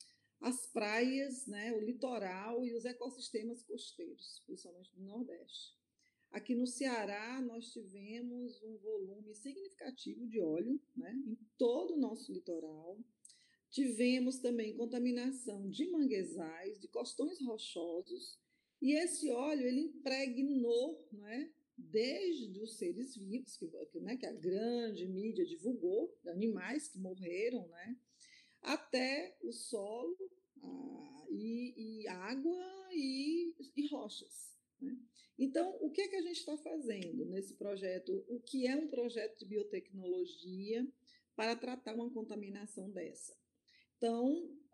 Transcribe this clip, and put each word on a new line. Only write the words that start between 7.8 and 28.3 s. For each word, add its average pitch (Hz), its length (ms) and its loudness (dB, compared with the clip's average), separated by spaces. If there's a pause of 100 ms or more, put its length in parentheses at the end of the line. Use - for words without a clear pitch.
um 220 180 -10
volume 208 560 -2
significativo 254 920 -8
de 220 140 2
óleo, 180 400 4 (120)
né, 180 200 -6 (120)
em 226 120 -2 (200)
todo 277 360 4
o 302 60 4
nosso 220 340 0
litoral. 165 640 -6 (720)
Tivemos 247 720 4
também 220 360 2
contaminação 240 920 0
de 330 200 0
manguezais, 190 920 2
de - 80 -12
costões 302 520 0
rochosos, 185 960 -4 (440)
e 285 160 8
esse 330 320 2
óleo, 262 360 4
ele 247 160 6
impregnou, 269 1300 4
né, 220 400 -6 (240)
desde 233 840 2
os 220 160 -6
seres 208 400 -2
vivos, 208 400 -4
que, 175 120 -6
que, 156 340 -8
né, 214 160 -2
que 226 80 -4
a 165 80 -4
grande 196 760 0
mídia 196 380 2
divulgou, 226 800 2
animais 202 640 0
que 185 100 -10
morreram, 185 720 0
né, 185 280 -8 (640)